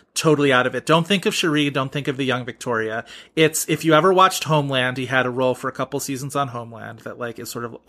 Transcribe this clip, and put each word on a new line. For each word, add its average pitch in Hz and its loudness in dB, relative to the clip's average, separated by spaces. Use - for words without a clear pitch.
totally 143 4
out 123 6
of 123 0
it. 123 -6
Don't 165 4
think 202 -2
of 214 0
Cherie, 151 0
don't 135 -2
think 139 -4
of 135 -2
The 135 -4
Young 123 -2
Victoria. 113 -4
It's, 156 2
if 156 -2
you 160 4
ever 175 6
watched 185 4
Homeland, 135 0
he 127 -4
had 131 2
a 127 0
role 127 0
for - -8
a 127 -6
couple 139 -6
seasons 135 -6
on 139 -2
Homeland 113 -12
that, - -14
like, 117 -8
is 117 -12
sort 120 -8
of 117 -12